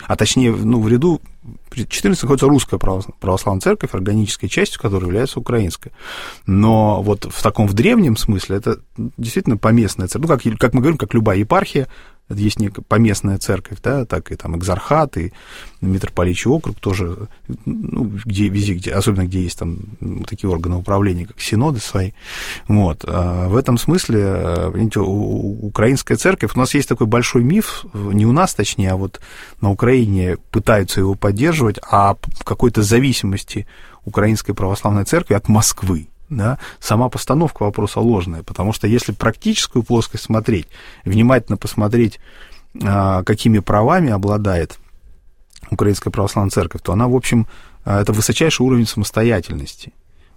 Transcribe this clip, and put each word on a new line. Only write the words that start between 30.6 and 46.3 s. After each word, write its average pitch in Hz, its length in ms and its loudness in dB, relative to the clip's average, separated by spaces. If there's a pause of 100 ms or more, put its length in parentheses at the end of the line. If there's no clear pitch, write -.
его 95 140 2
поддерживать, 113 680 0
о 101 320 4
п-, - 160 -6 (140)
какой-то 113 380 2
зависимости 104 840 0 (380)
Украинской 104 480 0
Православной 101 520 0
Церкви 165 300 0
от 98 140 0
Москвы. 95 600 0 (200)
Да? 120 300 -2 (220)
Сама 120 280 2
постановка 135 560 0
вопроса 104 360 -2
ложная, 87 420 0
потому - 300 -2
что - 140 -4
если 117 260 2
практическую - 680 0
плоскость 117 420 -2
смотреть, 110 420 0 (380)
внимательно 110 540 2
посмотреть, 107 640 0 (600)
а, 98 400 2
какими 110 360 2
правами 123 520 2
обладает 101 680 -2 (920)
Украинская 104 400 0
Православная 98 400 -2